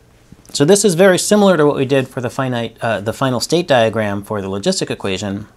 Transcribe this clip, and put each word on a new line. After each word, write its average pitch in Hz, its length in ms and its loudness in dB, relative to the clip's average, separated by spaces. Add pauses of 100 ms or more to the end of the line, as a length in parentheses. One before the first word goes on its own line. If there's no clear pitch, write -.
(500)
So - 140 -2
this 196 220 4
is 196 80 2
very 180 240 4
similar 196 400 2
to 151 80 4
what 143 100 2
we 135 100 -2
did 131 220 0
for 131 140 -10
the 123 80 -6
finite, 123 520 -6
uh, 113 200 -2
the 107 120 -4
final 131 260 -2
state - 280 -2
diagram 107 540 0
for 101 220 -8
the 95 40 -6
logistic 101 440 -4
equation. 98 640 -6